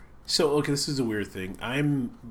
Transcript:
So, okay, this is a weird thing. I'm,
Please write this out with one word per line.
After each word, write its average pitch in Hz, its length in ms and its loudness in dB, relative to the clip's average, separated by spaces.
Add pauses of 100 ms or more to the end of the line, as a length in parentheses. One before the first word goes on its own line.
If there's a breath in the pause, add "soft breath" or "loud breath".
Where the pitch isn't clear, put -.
(260)
So, 160 320 4
okay, 147 140 0
this 143 160 0
is 143 100 -2
a 131 60 2
weird 107 240 0
thing. 95 320 -8
I'm, 135 560 0 (140)